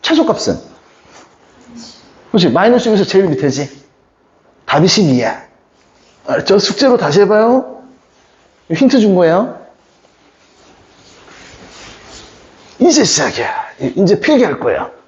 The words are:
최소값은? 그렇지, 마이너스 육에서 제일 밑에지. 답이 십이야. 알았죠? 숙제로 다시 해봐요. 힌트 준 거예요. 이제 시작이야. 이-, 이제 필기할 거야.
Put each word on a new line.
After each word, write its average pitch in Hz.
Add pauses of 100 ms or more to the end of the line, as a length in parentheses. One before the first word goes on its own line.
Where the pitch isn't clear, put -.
최소값은? - (1600)
그렇지, 170
마이너스 214
육에서 208
제일 190
밑에지. 139 (960)
답이 156
십이야. 127 (800)
알았죠? -
숙제로 247
다시 156
해봐요. 220 (920)
힌트 262
준 208
거예요. 180 (3250)
이제 285
시작이야. - (320)
이-, -
이제 196
필기할 240
거야. 98 (180)